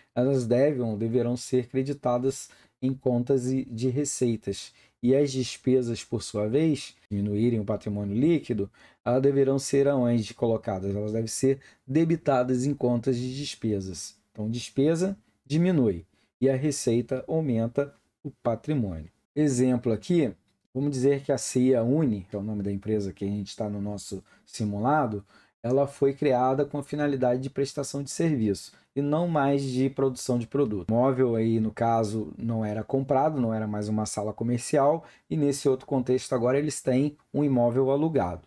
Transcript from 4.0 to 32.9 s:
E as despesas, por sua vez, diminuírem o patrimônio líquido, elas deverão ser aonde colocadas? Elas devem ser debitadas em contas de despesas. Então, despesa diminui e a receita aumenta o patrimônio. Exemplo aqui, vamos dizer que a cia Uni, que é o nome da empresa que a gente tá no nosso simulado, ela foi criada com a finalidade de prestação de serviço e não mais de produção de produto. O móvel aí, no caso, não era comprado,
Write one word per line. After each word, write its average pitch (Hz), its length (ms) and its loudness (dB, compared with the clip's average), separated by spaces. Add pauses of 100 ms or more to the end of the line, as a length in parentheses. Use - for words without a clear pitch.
E 123 100 6
as 143 180 4
despesas, 127 760 0
por 113 180 -4
sua 107 240 -4
vez, 147 480 0 (140)
diminuírem 104 500 0
o 104 60 -4
patrimônio 104 500 -4
líquido, 123 560 0 (320)
elas 123 180 2
deverão 135 380 4
ser 139 300 2
aonde 120 440 0
colocadas? 101 640 -2
Elas 107 160 -4
devem 113 160 -2
ser 135 320 0 (260)
debitadas 135 800 2
em 143 80 0
contas 123 440 0
de 127 180 -6
despesas. 101 800 -6 (160)
Então, 110 180 -6
despesa 160 680 0 (280)
diminui 143 600 2 (340)
e 131 100 4
a 135 60 2
receita 131 720 -2
aumenta 143 640 -2 (300)
o 139 80 -10 (100)
patrimônio. 107 680 -4 (240)
Exemplo 127 600 2
aqui, 135 400 0 (400)
vamos 143 180 -2
dizer 139 320 2
que - 80 0
a 131 60 2
cia 127 460 2
Uni, 120 460 0
que 107 60 -8
é 101 40 -4
o 98 40 -6
nome 104 180 -4
da 101 100 -4
empresa 101 420 -2
que - 100 -12
a 98 40 -2
gente 101 280 -6
tá 107 140 -4
no 104 100 -6
nosso 101 420 -8 (240)
simulado, 110 760 -2 (400)
ela 135 240 2
foi 139 260 0
criada 131 520 2
com 143 140 -6
a 135 40 -6
finalidade 135 580 0
de 135 80 -6
prestação 143 540 -4
de 135 60 -12
serviço 120 640 0 (200)
e 143 80 -2
não 156 280 0
mais 139 340 2
de 131 260 0
produção 131 480 0
de 117 100 -4
produto. 107 420 -2
O - 20 2
móvel 123 440 4
aí, 113 260 2
no 110 100 -2
caso, 113 640 -2
não 113 280 -4
era 107 180 -4
comprado, 135 560 0